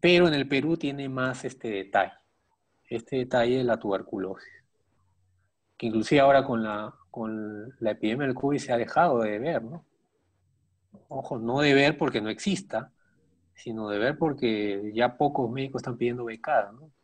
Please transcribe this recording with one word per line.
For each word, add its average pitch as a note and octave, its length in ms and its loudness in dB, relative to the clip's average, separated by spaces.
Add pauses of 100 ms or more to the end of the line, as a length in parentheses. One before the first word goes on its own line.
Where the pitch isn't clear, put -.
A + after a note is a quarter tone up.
Pero F3 260 8
en D#3 60 4
el C#3 140 0
Perú C#3+ 300 0
tiene C#3 320 -6
más B2+ 340 -4
este B2 260 -8
detalle, G2 440 -2 (760)
este A#2+ 300 -6
detalle B2+ 400 2
de C3 80 0
la A#2 120 2
tuberculosis, G2 720 -4 (1300)
que A#2+ 100 -4
inclusive A2+ 340 2
ahora C#3 240 6
con A#2 180 -2
la, G#2+ 300 -6 (180)
con A2 680 -8
la A2+ 120 -2
epidemia A2+ 340 -2
del C3 100 -2
covid C#3 240 0
se - 120 -6
ha A#2+ 60 2
dejado C3 420 2
de G#2+ 200 -2
ver, C#3+ 240 -2
¿no? D3 220 -14 (1200)
Ojo, C3+ 280 -8
no A#2 220 -2
de D3 140 6
ver C#3 240 6
porque B2+ 240 0
no G#2+ 80 -4
exista, A2+ 640 -4 (600)
sino A2 360 -8
de G#2 100 -2
ver C3+ 180 0
porque G#2+ 760 -2
ya A#2+ 240 0
pocos C#3+ 340 0
médicos C3+ 300 -6
están B2 160 -8
pidiendo A#2+ 260 -2
becadas, A2+ 500 -2
¿no? D3 180 -20 (120)